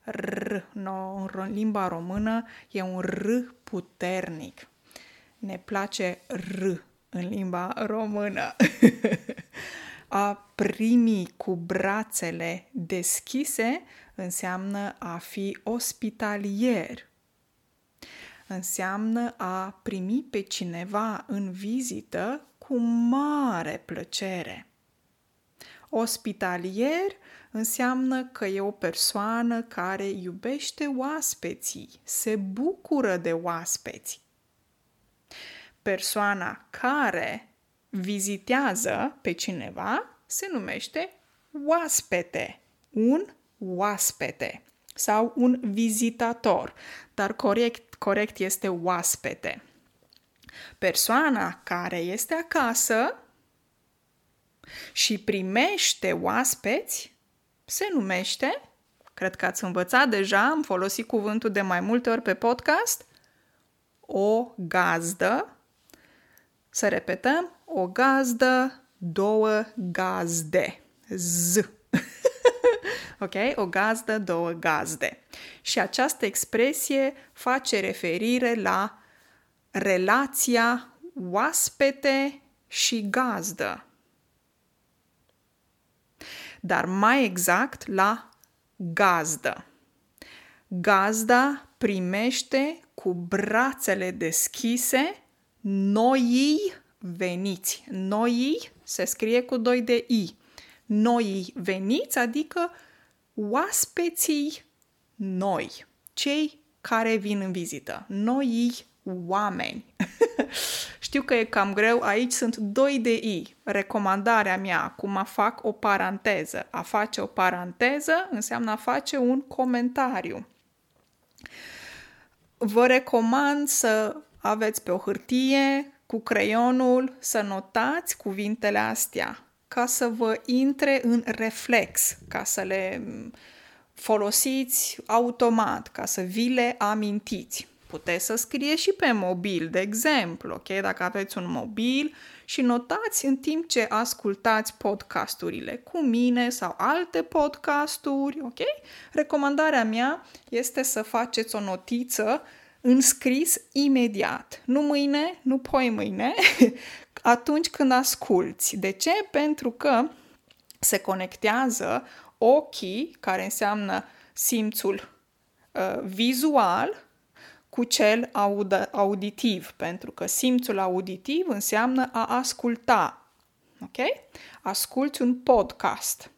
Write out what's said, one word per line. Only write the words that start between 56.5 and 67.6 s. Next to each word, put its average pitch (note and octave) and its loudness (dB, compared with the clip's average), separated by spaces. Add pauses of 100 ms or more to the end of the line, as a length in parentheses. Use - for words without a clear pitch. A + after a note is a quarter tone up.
se - -4
numește, A3 -2 (540)
cred F#3 -4
că F#3 -2
ați - -2
învățat F#3 2
deja, G3+ 2
am D4+ 0
folosit G3 -2
cuvântul G#3+ -2
de G3+ 0
mai F#3 0
multe A#3 0
ori A3+ 0
pe - 0
podcast, D4+ 0 (960)
o A3 0
gazdă. F3+ 0 (1120)
Să - 0
repetăm, C#4+ 0 (220)